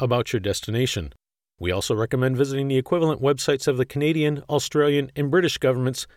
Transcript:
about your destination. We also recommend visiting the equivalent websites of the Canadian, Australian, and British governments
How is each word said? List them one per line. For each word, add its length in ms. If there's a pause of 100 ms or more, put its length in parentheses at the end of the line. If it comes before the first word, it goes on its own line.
about 320
your 80
destination. 720 (480)
We 120
also 220
recommend 420
visiting 320
the 80
equivalent 440
websites 460
of 120
the 60
Canadian, 640
Australian, 680
and 120
British 300
governments 480 (100)